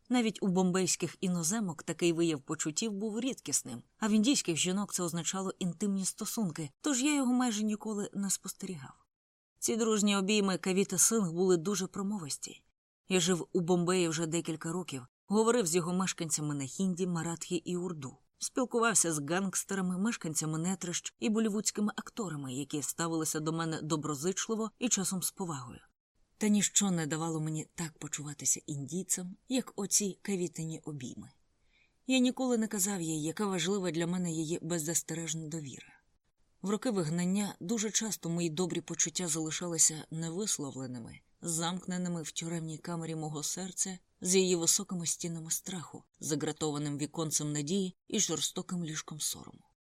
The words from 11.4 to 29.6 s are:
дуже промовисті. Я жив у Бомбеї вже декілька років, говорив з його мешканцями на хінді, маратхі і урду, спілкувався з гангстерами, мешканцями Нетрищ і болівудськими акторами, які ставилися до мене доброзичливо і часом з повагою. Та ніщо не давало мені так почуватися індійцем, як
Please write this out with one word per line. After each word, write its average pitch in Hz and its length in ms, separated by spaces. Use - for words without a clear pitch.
дуже 185 300
промовисті. 196 720
Я 185 100
жив 175 340
у 190 60
Бомбеї 175 480
вже 160 180
декілька 160 460
років, 151 360
говорив 220 400
з 156 80
його 175 180
мешканцями 156 640
на 139 100
хінді, 185 420
маратхі 170 480
і 175 220
урду, 165 400
спілкувався 226 760
з 143 160
гангстерами, 185 680
мешканцями 160 640
Нетрищ 175 600
і 233 100
болівудськими 214 680
акторами, 147 580
які 143 280
ставилися 160 580
до 156 120
мене 160 300
доброзичливо 160 960
і 240 100
часом 190 340
з - 80
повагою. 139 480
Та 214 100
ніщо 202 440
не 165 160
давало 160 340
мені 156 340
так 160 240
почуватися 147 640
індійцем, 175 720
як 254 260